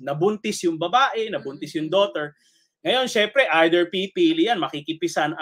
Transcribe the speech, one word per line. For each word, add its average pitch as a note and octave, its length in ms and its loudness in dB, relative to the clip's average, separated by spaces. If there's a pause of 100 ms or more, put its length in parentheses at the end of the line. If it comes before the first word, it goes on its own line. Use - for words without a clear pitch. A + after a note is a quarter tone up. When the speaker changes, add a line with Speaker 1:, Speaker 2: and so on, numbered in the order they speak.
Speaker 1:
nabuntis G3 640 -2
yung E3 80 -2
babae, A3+ 560 0
nabuntis D3 400 -8
yung D#3 160 -4
Speaker 2:
Mm-hmm. F3 80 0
Speaker 1:
daughter. F#3 400 -2 (480)
Ngayon, A#3+ 240 0
syempre, G#3+ 400 2 (160)
either E3+ 240 4
pipili F3 640 2
yan, F#3+ 80 -2
makikipisan D#3 800 -4